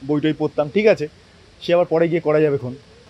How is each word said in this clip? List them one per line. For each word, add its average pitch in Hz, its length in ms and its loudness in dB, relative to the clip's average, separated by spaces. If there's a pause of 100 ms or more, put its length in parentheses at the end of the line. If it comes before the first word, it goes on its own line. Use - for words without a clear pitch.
বই 147 140 0
টই 156 120 0
পড়তাম, 151 360 -4
ঠিক 214 180 2
আছে, 156 200 2 (540)
সে 170 120 -2
আবার 175 120 2
পরে 165 240 0
গিয়ে 165 120 -2
করা 151 200 0
যাবে 147 140 0
এখন। 123 200 -8 (340)